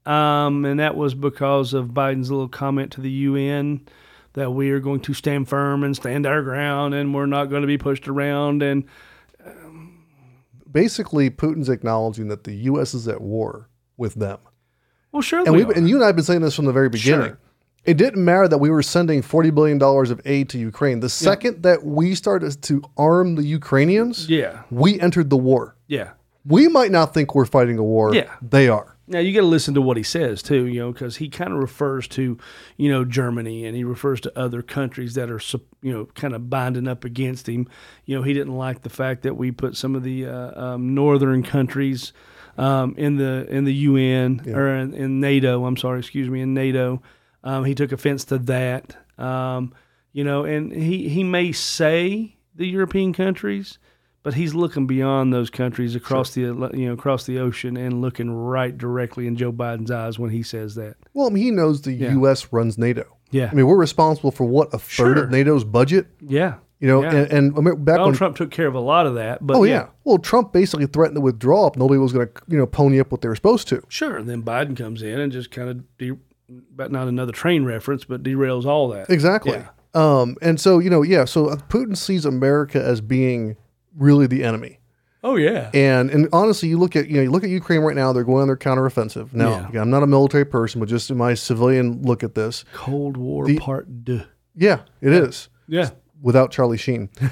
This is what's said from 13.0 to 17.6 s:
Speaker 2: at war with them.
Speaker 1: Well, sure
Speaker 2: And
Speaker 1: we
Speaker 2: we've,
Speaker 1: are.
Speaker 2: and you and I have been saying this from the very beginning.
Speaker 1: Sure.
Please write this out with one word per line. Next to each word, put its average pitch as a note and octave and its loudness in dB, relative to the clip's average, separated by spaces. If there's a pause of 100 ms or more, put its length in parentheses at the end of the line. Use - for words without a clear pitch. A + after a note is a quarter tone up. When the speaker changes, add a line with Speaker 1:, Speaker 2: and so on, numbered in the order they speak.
Speaker 2:
at G#2 -6
war G#2+ -6 (280)
with A2+ -6
them. G2+ -6 (720)
Speaker 1:
Well, D4 -2
sure E4 0
Speaker 2:
And F4+ 2
Speaker 1:
we D#3+ 8
Speaker 2:
we've, A#3 0
Speaker 1:
are. - 2
Speaker 2:
and E3 4
you A3 4
and C4+ 4
I A3 6
have G3 4
been E3 0
saying F3 2
this D#3 -2
from D3+ -2
the C3 2
very C3+ 4
beginning. A#2 2
Speaker 1:
Sure. - -14 (460)